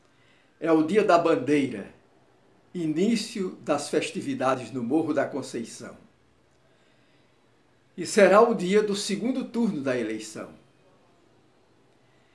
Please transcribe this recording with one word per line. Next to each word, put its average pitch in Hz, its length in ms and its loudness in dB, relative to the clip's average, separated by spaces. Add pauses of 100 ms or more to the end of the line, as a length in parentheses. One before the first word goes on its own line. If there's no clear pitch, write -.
(600)
é 156 140 -2
o 156 100 4
Dia 190 220 2
da - 120 6
Bandeira, 135 720 0 (880)
início 180 880 -2
das 143 260 -4
festividades 131 880 -2
no 127 100 -6
Morro 147 300 0
da 131 120 0
Conceição. 117 680 -10 (2000)
E 175 100 -10
será 196 360 6
o 233 120 4
dia 185 300 2
do 202 100 -2
segundo 214 520 -4
turno 208 340 -2
da 127 180 -2
eleição. 107 520 -8 (1900)